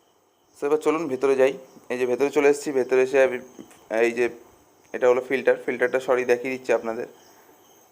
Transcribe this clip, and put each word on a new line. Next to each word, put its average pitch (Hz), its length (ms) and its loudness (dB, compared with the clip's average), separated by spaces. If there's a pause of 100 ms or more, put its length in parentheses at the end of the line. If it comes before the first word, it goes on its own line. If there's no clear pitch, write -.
(600)
So, 143 60 -4
এবার 151 120 2
চলুন 156 300 -2
ভেতরে 135 280 0
যাই। 131 220 2 (300)
এই 123 100 -6
যে 127 80 0
ভেতরে 123 240 0
চলে 143 180 2
এসেছি, 147 240 0
ভেতরে 131 300 2
এসে 131 200 2
আমি 123 160 0 (640)
এই 117 120 2
যে 120 160 0 (640)
এটা - 160 2
হলো 127 120 4
ফিল্টার, 123 360 0 (100)
ফিল্টারটা 127 340 -2
সরি 127 240 0
দেখিয়ে 123 280 0
দিচ্ছি 127 200 -4
আপনাদের। 113 340 -4 (840)